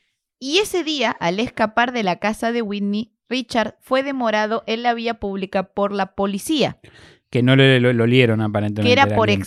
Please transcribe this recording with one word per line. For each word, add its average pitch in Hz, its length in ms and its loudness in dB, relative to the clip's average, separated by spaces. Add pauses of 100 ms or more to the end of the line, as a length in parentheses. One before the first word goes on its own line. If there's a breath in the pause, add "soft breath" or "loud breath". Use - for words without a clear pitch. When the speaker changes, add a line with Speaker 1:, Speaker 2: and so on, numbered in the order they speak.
(380)
Speaker 1:
Y 277 200 -2
ese 392 260 -2
día, 277 280 -2
al 180 280 -4
escapar 240 520 -2
de 240 100 -4
la 180 160 -2
casa 220 340 -4
de 240 100 -2
Whitney, 202 520 -6 (140)
Richard 233 520 -4
fue 262 220 -2
demorado 226 640 -2
en 226 160 -4
la 240 100 2
vía 233 280 -4
pública 196 520 -4
por 202 200 -2
la 196 220 -4
policía. 196 680 -2 (500 soft breath)
Speaker 2:
Que 120 120 0
no 127 140 6
le, 135 240 6
lo, 123 120 4
lo 113 120 2
olieron, 117 380 4
aparentemente, 104 460 -2
Speaker 1:
Que 247 40 4
era 277 180 4
Speaker 2:
el 214 60 -2
Speaker 1:
por 214 120 2
Speaker 2:
aliento. 196 180 0